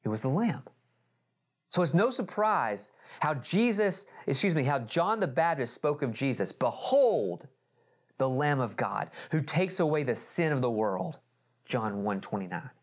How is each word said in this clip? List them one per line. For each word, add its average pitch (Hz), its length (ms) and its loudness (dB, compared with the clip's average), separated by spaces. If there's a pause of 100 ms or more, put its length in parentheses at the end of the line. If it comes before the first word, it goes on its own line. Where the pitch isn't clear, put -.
It 113 60 -2
was 110 140 -2
the 131 60 0
lamb. 170 360 0 (1040)
So 180 140 2
it's 151 120 2
no 214 160 4
surprise 180 800 -2 (300)
how 151 140 0
Jesus, 202 720 2 (200)
excuse 165 300 2
me, 139 80 2
how 139 160 2
John 180 400 0
the 175 80 2
Baptist 135 440 0
spoke 147 300 -2
of 123 80 0
Jesus, 113 400 0
"Behold, 135 960 2 (720)
the 131 100 2
Lamb 139 300 2
of 110 180 -2
God, 101 340 -2 (200)
who 156 100 2
takes 175 380 -2
away 151 240 2
the 123 140 0
sin 160 360 -2
of 131 100 2
the 123 80 2
world," 107 500 -2 (440)
John 107 380 -2
one 101 180 -2
twenty-nine. 92 500 -6 (120)